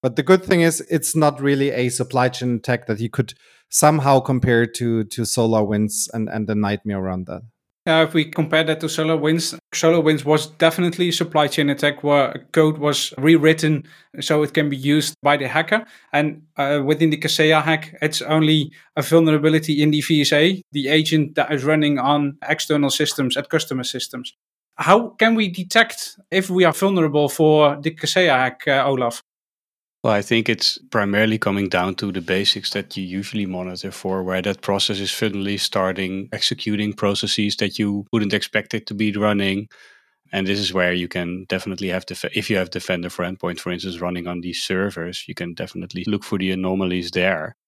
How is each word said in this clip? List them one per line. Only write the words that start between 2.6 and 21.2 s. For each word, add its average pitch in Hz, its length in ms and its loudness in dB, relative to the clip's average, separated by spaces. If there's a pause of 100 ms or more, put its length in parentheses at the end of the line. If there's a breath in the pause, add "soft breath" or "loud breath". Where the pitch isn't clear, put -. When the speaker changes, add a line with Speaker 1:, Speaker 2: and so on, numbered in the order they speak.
Speaker 1:
that 107 120 -2
you 113 100 -4
could - 240 -4 (360 soft breath)
somehow 139 500 4
compare 123 480 2
to, 113 380 -2
to 104 160 -8
SolarWinds 107 920 0
and, 110 160 -4
and 110 160 -4
the 107 100 -4
nightmare 104 440 -2
around 92 260 -6
that. 90 160 -12 (440)
Speaker 2:
Uh, 160 220 4
if 160 60 -10
we 160 100 2
compare 160 400 0
that 156 160 -2
to 165 60 -6
SolarWinds, 156 720 -2 (180)
SolarWinds 160 480 4
was 151 240 2
definitely 170 600 2
a - 20 0
supply 160 360 2
chain 143 220 0
attack 143 320 -2
where 143 520 2
code 156 240 4
was 147 400 -2
rewritten 156 680 4 (380 soft breath)
so 151 200 0
it 147 120 -2
can 147 160 0
be 139 80 -4
used 143 440 0
by 143 140 4
the 139 140 -4
hacker. 170 360 0 (280 soft breath)
And, 151 300 0 (120)
uh, 143 300 0
within 156 240 2
the 151 80 0
Kaseya 156 440 2
hack, 151 400 -2
it's 151 200 -2
only 156 500 2 (240 loud breath)
a 156 60 0
vulnerability 156 800 4
in 151 100 4
the 151 80 2
V 151 220 2
S 139 100 2
A, 175 300 4 (100)
the 143 160 -4
agent 156 480 2